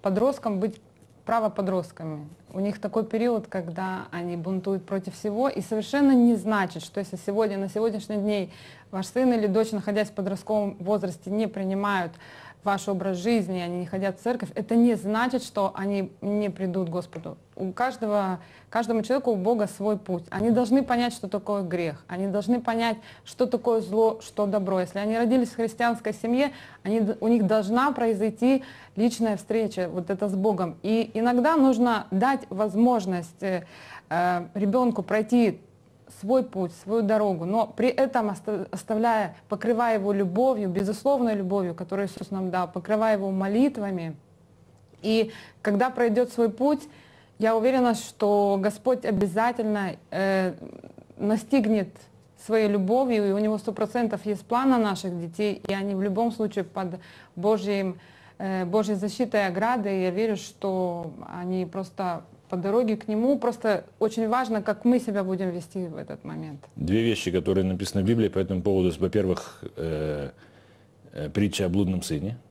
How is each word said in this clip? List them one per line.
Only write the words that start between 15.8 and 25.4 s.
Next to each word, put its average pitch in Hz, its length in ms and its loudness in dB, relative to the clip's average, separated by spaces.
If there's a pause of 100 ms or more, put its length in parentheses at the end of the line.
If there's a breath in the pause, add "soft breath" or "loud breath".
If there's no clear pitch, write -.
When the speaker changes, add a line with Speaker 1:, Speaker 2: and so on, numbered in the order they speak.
Speaker 1:
не 208 280 -2
придут 185 400 -4
к - 20 -6
Господу. 165 460 -8 (180)
У 190 160 -4
каждого, 208 680 -2 (300 loud breath)
каждому 226 340 0
человеку, 254 280 0
у 214 60 2
Бога 208 300 2
свой 208 300 -2
путь. 175 340 -6
Они 208 180 0
должны 247 340 4
понять, 240 300 0
что 196 160 -10
такое 202 320 -2
грех. 170 460 -4
Они 185 200 -4
должны 202 320 0
понять, 226 380 0 (260 loud breath)
что - 220 -2
такое 240 340 2
зло, 220 420 2
что - 260 -2
добро. 190 340 0
Если 180 180 -4
они 214 180 0
родились 233 320 2